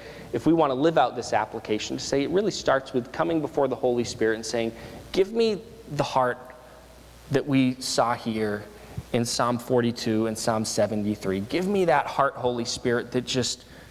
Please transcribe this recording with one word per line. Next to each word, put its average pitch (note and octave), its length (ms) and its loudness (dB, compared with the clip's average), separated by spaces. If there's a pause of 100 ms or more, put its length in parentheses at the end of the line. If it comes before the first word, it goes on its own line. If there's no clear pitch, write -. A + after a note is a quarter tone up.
(340)
if - 120 -2
we D#3 80 6
wanna D3 220 4
live D#3 240 4
out B2 160 4
this A#2+ 180 -6
application, A2 640 -2
to B2 60 -8
say C#3 180 0
it C#3 80 -2
really F#3+ 220 2
starts - 420 0
with A#2+ 180 -2
coming E3 300 0
before C#3 260 0
the B2+ 80 -2
Holy A#2+ 280 2
Spirit A2+ 320 0
and A2+ 100 -8
saying, A#2 260 -2 (400)
"Give F#3+ 220 2
me A3+ 260 2 (360)
the C#3 80 2
heart B2 340 2 (920)
that C3+ 160 2
we C3 320 4
saw A#2+ 340 2
here G#2+ 520 -2 (480)
in A#2+ 120 2
Psalm A#2+ 320 0
forty-two A#2 720 2
and A2 100 -4
Psalm A2 260 0
seventy-three. G#2 760 0
Give C#3 260 -2
me F#3+ 200 2
that D3+ 200 4
heart, C#3 300 0
Holy A#2+ 300 -2
Spirit, - 480 -2
that B2 120 -2
just - 400 -2 (260)